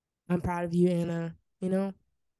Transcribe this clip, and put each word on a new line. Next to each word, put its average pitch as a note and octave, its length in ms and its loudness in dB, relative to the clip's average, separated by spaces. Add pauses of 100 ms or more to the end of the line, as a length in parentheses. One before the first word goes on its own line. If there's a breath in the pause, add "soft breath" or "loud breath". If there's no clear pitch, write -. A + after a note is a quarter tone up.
(300)
I'm F3 120 2
proud F3 220 -2
of E3+ 100 -4
you, F3 160 6
Anna, E3+ 460 -2 (240)
you F#3 100 -4
know? F#3+ 240 0 (460)